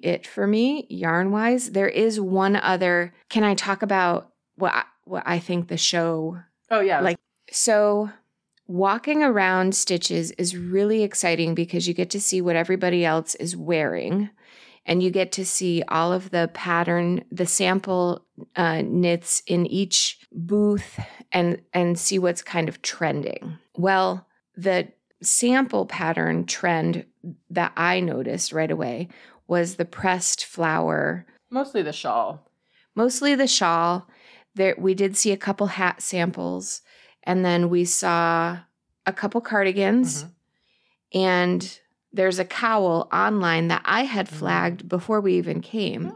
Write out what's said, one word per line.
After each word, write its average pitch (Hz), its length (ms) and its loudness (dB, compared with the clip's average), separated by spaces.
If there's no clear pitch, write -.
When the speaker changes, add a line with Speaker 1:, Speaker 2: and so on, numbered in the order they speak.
Speaker 1:
it 170 220 -4
for 202 180 -2
me, 240 420 0
yarn-wise. 196 840 0
There 196 160 2
is 214 320 0
one 190 340 2
other, 175 580 2
can 220 140 2
I 208 140 4
talk 196 260 -2
about 185 480 0
what 180 180 0
I, - 120 0
what 180 220 -8
I 170 140 0
think 175 260 -4
the 175 100 -6
show 165 640 -2
Speaker 2:
Oh, 220 100 2
yeah. 190 200 2
Speaker 1:
like, 175 180 0
so 208 600 2
walking 220 560 2
around 190 500 4
Stitches 170 580 -2
is 180 240 -4
really 196 460 2
exciting 165 540 0
because 170 320 -2
you 175 60 -2
get 180 160 -2
to 202 100 -4
see 190 200 0
what 175 140 0
everybody 175 500 2
else 160 300 0
is 175 220 -6
wearing. 156 720 -2
And 175 180 2
you 185 80 2
get 185 220 -2
to 190 140 -6
see 175 420 -2
all 165 240 0
of 185 180 -4
the 170 240 0
pattern, 175 760 0
the 175 160 -2
sample, 185 800 0
uh, 165 280 2
knits 170 640 2
in 175 200 2
each - 520 -2
booth 202 640 0
and, 175 300 0
and 175 240 2
see 190 220 0
what's 175 240 0
kind 165 260 -2
of - 140 -12
trending. - 760 -4
Well, 185 500 2
the 180 320 0
sample 247 640 2
pattern 165 600 -2
trend 170 580 0
that 170 260 -2
I 180 240 0
noticed 131 520 -4
right 160 200 -2
away 156 340 -4
was 175 300 0
the - 80 -2
pressed 185 640 -2
flower. 160 800 -2
Speaker 2:
Mostly 247 340 -4
the 151 100 -4
shawl. 117 580 -4
Speaker 1:
Mostly 254 400 2
the 269 100 2
shawl. 175 600 2
There, 190 200 2
we 190 180 2
did 196 220 0
see - 140 2
a 196 60 2
couple 196 320 -2
hat 180 340 -2
samples, 180 800 -4
and 185 220 0
then 175 260 4
we 175 140 2
saw 170 720 0
a 190 60 -2
couple 208 280 -2
cardigans, 196 840 2
Speaker 2:
Mm-hmm. - 920 -12
Speaker 1:
and 180 600 0
there's 185 260 0
a 185 60 0
cowl 190 680 0
online 175 560 2
that 170 160 -2
I 220 200 0
had 214 240 -4
Speaker 2:
Mm. - 60 -16
Speaker 1:
flagged 175 540 -2
before 208 320 -2
we 196 140 2
even 170 260 -2
came 170 560 -6